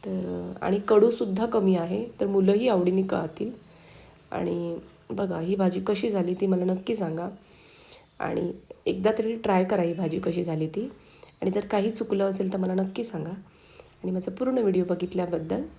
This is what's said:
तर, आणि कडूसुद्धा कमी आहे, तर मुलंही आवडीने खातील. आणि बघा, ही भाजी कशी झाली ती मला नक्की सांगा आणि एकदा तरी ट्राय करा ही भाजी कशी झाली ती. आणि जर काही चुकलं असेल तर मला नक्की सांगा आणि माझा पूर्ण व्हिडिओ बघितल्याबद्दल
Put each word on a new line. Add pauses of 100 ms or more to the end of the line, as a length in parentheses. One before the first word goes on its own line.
तर, (100)
आणि
कडूसुद्धा
कमी
आहे, (140)
तर
मुलंही
आवडीने
खातील. (640)
आणि (320)
बघा,
ही
भाजी
कशी
झाली
ती
मला
नक्की
सांगा (920)
आणि (340)
एकदा
तरी
ट्राय
करा
ही
भाजी
कशी
झाली
ती. (520)
आणि
जर
काही
चुकलं
असेल
तर
मला
नक्की
सांगा (720)
आणि
माझा
पूर्ण
व्हिडिओ
बघितल्याबद्दल (160)